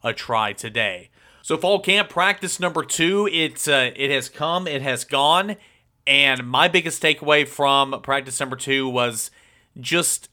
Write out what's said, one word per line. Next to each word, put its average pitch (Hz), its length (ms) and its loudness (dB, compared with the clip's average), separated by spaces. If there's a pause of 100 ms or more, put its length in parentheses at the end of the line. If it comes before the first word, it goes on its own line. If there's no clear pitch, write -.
a 113 120 -2
try 110 400 -2
today. 104 560 -6 (320)
So 160 140 -2
fall 185 240 2
camp 196 280 2
practice 190 520 0
number 165 240 -2
two, 196 460 0
it's, 160 360 -2
uh, 135 280 2
it 139 160 -2
has 135 180 -2
come, 175 400 -4
it 143 120 -4
has 131 240 -4
gone, 170 520 2 (500)
and 139 400 2
my 131 220 4
biggest 165 340 0
takeaway 151 440 2
from 135 560 2
practice 135 360 -4
number 131 180 -6
two 135 320 0
was 123 440 -2 (480)
just 160 520 -2